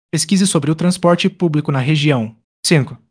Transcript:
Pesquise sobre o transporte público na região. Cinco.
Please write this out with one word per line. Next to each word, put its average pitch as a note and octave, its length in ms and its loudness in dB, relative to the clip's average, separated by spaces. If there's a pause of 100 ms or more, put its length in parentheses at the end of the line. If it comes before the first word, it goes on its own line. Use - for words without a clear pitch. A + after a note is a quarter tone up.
(100)
Pesquise F#3 360 0
sobre D#3 240 0
o D#3+ 40 2
transporte F3 540 0
público D3+ 440 -2
na C3+ 80 -2
região. C#3 560 0 (280)
Cinco. C3+ 320 0 (140)